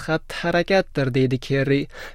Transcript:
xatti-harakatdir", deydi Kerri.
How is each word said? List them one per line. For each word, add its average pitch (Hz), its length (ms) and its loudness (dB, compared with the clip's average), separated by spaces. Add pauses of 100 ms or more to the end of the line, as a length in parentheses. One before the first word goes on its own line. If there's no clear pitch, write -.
xatti-harakatdir", 170 1040 0 (100)
deydi 131 200 4 (100)
Kerri. 139 340 2 (340)